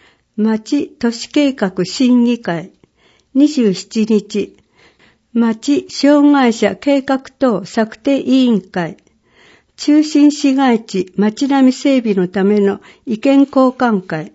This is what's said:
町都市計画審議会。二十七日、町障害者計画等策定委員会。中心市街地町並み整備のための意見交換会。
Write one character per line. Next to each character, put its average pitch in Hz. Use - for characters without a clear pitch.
町 220
都 233
市 -
計 285
画 190
審 247
議 240
会。 170
二 285
十 233
七 214
日、 208
町 233
障 294
害 262
者 202
計 277
画 269
等 220
策 220
定 277
委 262
員 233
会。 170
中 302
心 294
市 285
街 240
地 -
町 214
並 269
み 254
整 269
備 220
の 180
た 190
め 208
の 196
意 220
見 277
交 262
換 233
会。 156